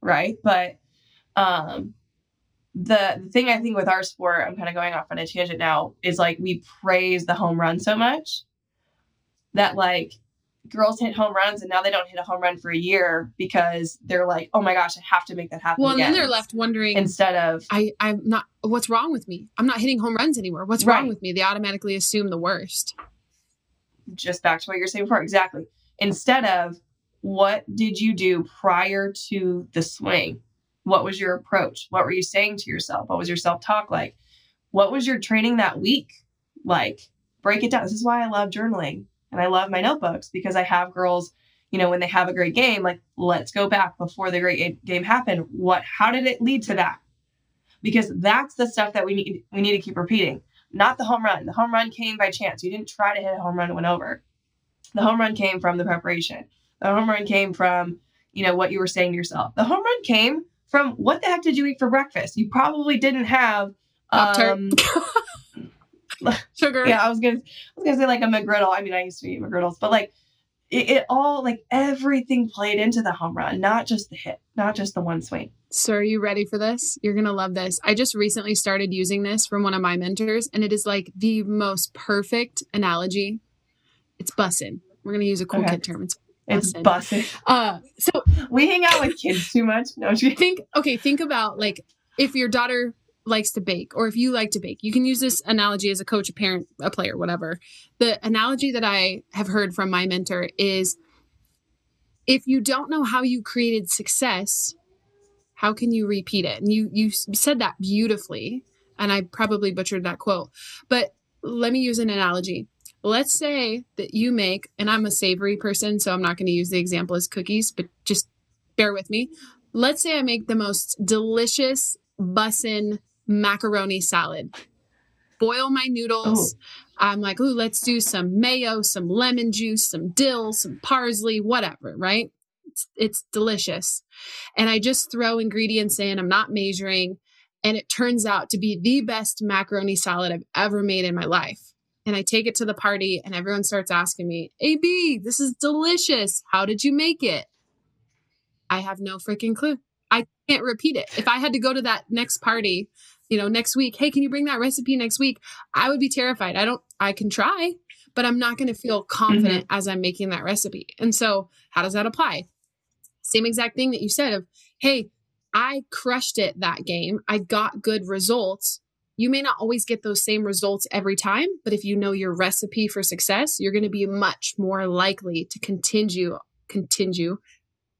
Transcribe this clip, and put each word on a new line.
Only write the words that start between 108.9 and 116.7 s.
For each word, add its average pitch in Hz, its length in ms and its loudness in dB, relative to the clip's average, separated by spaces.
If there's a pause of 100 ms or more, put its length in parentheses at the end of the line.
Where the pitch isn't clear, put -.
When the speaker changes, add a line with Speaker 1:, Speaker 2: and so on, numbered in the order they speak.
Speaker 2:
and 202 140 0
I 196 100 0
probably 202 500 -2
butchered 185 320 -4
that 175 140 -4
quote, 185 320 -2 (380)
but 247 260 0 (280)
let 233 300 -2
me 262 80 2
use 247 180 0
an 226 120 0
analogy. 185 580 0 (340)
Let's 240 340 2
say 247 480 -2 (120)
that - 180 -8
you 226 160 2
make, 196 380 0 (100)
and 208 100 -2
I'm 220 180 2
a 208 40 -4
savory 196 460 0
person, 208 420 -2
so 202 140 0
I'm 185 100 -2
not 175 140 0
gonna 185 160 -2
use 175 180 0